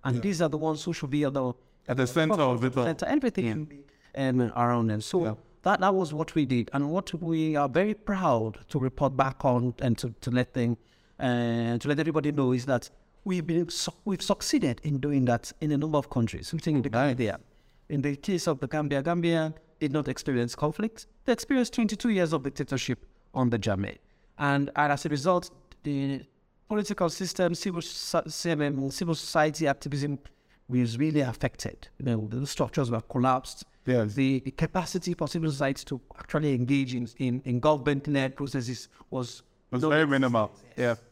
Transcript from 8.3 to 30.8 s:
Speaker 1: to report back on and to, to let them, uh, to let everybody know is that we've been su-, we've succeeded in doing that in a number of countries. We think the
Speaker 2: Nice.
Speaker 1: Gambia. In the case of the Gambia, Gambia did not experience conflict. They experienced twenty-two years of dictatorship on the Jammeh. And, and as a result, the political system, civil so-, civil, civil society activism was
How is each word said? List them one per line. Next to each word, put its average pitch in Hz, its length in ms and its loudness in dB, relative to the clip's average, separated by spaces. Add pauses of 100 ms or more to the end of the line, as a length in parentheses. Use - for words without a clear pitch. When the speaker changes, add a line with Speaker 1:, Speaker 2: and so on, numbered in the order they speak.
Speaker 1:
to 143 100 -2
report 131 360 0
back 135 300 0
on 123 340 2
and 120 200 2
to, 127 100 -4 (120)
to 120 100 -4
let 123 240 0
them, 120 200 2 (440)
uh, 117 580 0
to 123 100 -4
let 143 120 2
everybody 151 320 0
know 139 200 2
is 127 140 0
that 127 240 0 (340)
we've 180 220 -2
been 170 240 0
su-, - 220 -6 (140)
we've 190 180 -2
succeeded 196 600 0
in 147 140 -2
doing 139 280 2
that 120 360 0
in 151 100 0
a 143 60 2
number 151 220 2
of - 100 -6
countries. - 420 -2
We 165 60 -4
think 151 240 2
the 139 80 -2
Speaker 2:
Nice. 127 200 2
Speaker 1:
Gambia. 120 300 -2 (480)
In 139 140 -2
the 143 140 -2
case 175 320 -2
of 147 120 0
the - 80 -6
Gambia, 143 360 0
Gambia 165 500 0 (260)
did 147 140 0
not 151 140 0
experience 123 480 -2
conflict. 180 500 -4 (200)
They 254 80 2
experienced 240 420 0
twenty-two 220 340 0
years 175 240 2
of 151 80 0
dictatorship 131 640 -4 (260)
on 127 200 2
the 117 80 2
Jammeh. 101 380 -2 (420)
And, 143 360 2
and 147 160 4
as 143 140 0
a 156 40 -2
result, 147 420 0 (320)
the 139 400 -2 (440)
political 208 420 0
system, 175 440 0
civil 170 300 -4
so-, - 420 -2
civil, 147 640 -2
civil 170 240 -2
society 156 540 0
activism 139 500 -2 (500)
was 120 300 0